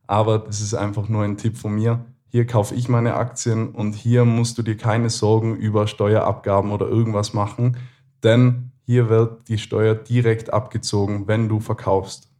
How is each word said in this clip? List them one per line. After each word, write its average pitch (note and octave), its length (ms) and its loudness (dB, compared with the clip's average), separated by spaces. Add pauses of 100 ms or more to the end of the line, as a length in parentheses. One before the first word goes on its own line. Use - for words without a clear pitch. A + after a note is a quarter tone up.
aber G#2+ 320 2
das G#2 220 -8
ist G#2 140 -6
einfach G2+ 340 -4
nur G#2+ 160 0
ein G2+ 120 -4
Tipp G#2+ 200 -4
von G#2 180 -6
mir. A#2 300 0 (220)
Hier A#2+ 220 0
kaufe G#2+ 260 0
ich A#2+ 140 -4
meine A#2 260 2
Aktien A2+ 540 -2
und G#2+ 260 -6
hier A#2+ 300 2
musst A#2 340 2
du A#2+ 40 -2
dir A2 140 -2
keine A2+ 320 0
Sorgen A2 460 2
über G#2 320 0
Steuerabgaben G#2 840 0
oder G2+ 160 -2
irgendwas G#2+ 440 0
machen, A#2+ 440 -2 (480)
denn B2 480 4 (100)
hier B2 260 2
wird A2+ 400 2
die A2+ 80 -2
Steuer A2 380 0
direkt A2+ 580 0
abgezogen, G#2 760 -2
wenn A2 200 0
du G#2+ 120 0
verkaufst. - 800 -4